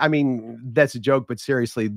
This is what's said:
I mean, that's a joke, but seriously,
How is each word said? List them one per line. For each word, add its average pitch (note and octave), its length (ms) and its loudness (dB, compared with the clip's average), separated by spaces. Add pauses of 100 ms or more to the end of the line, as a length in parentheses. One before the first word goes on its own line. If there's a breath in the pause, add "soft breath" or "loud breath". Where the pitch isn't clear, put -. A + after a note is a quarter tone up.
I D#3 80 2
mean, B2 520 0 (120)
that's B2+ 240 4
a - 20 -8
joke, C3+ 300 2
but A#2 100 -6
seriously, A#2+ 580 -2